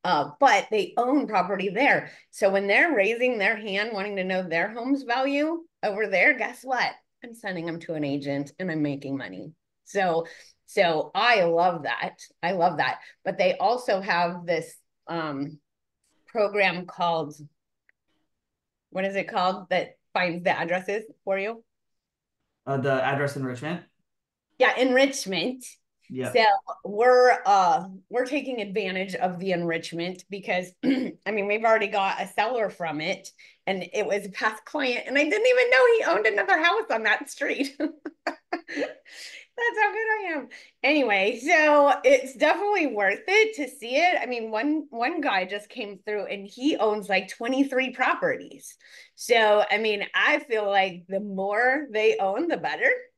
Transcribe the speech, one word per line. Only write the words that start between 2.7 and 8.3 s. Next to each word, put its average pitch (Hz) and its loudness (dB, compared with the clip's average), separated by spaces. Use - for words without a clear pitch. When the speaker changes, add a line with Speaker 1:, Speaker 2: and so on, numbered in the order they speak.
Speaker 1:
raising 233 2
their 208 0
hand, 214 -6
wanting 202 -6
to 185 -4
know 185 -2
their 175 -2
home's 254 -4
value 285 -2
over 208 -2
there, 196 4
guess 226 -8
what? 240 -2
I'm 233 -18
sending 185 -8
them 160 -6
to 165 -10
an 151 -4
agent 143 -4